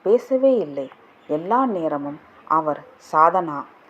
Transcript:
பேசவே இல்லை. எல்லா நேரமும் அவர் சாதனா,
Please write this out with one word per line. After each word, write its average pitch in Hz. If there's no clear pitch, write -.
பேசவே 254
இல்லை. 143
எல்லா 190
நேரமும் 151
அவர் 156
சாதனா, 160